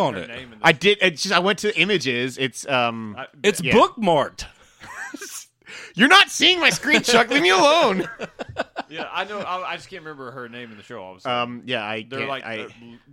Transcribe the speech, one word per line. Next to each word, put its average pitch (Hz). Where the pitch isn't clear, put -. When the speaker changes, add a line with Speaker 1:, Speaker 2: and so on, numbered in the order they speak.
Speaker 1:
on 117
Speaker 2:
her 95
Speaker 1:
it? -
Speaker 2:
name 123
in -
the -
Speaker 3:
I 165
did. 202
It's 185
just, 190
I 170
went 190
to 208
images. 131
It's, 131
um, 117
Speaker 2:
I, 131
Speaker 1:
It's 202
Speaker 3:
yeah. 147
Speaker 1:
bookmarked. 180
<laughs> -
Speaker 3:
You're 233
not 370
seeing 349
my 294
screen, 302
Chuck. 233
Leave 285
me 359
alone. 302
<laughs> -
Speaker 2:
Yeah, 156
I 175
know. 202
I, 180
I 170
just 156
can't 180
remember 139
her 123
name 120
in 110
the 101
show. 113
All 92
of 92
a -
sudden. 123
Speaker 3:
Um, 117
yeah, 120
I 110
Speaker 2:
They're 131
Speaker 3:
can't, 117
Speaker 2:
like, 131
Speaker 3:
I 113
Speaker 2:
uh, 117